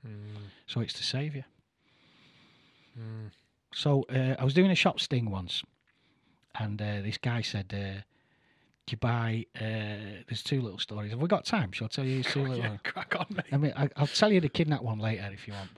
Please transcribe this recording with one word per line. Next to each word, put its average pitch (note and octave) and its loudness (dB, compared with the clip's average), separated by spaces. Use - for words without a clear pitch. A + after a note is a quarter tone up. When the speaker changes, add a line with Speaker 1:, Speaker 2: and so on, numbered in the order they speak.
Speaker 1:
Mm. G#2 -12
Speaker 2:
So - -2
it's A2 -2
to - -8
save C#3+ -2
you. C3 -8
Speaker 1:
Mm. A2 -10
Speaker 2:
So, C#3 4
uh, C3 2
I C3 0
was C3+ 4
doing F#3 8
a F3+ 6
shop - 2
sting A#2 0
once, F#2 -4
and, G#2 -2
uh, G#2 -2
this G#2 -2
guy A#2+ 0
said, G2+ -4
uh, G2 -6
"Do - -8
you A#2 -4
buy," A#2 2
uh, G#2+ -6
there's A2+ -6
two C#3 0
little G#2+ -6
stories. G#2 -4
Have A#2 -4
we F3 0
got G3 2
time? C#3 2
Shall - -6
I - -4
tell - -2
you C3 0
these - -2
two C#3 0
Speaker 1:
<laughs> C#3 2
Oh, - -
Speaker 2:
little B2+ -2
Speaker 1:
yeah, A#2+ 0
Speaker 2:
ones? G2+ -8
Speaker 1:
crack - -4
on, E3+ -2
mate. F3+ -4
Speaker 2:
I C3+ 4
mean, D3 4
I, C#3 2
I'll D3 4
tell G#3+ 6
you F#3 8
the D3+ 2
kidnap D3+ 2
one A2+ -2
later G#2+ -2
if G2 -14
you G#2 -8
want, F#2+ -10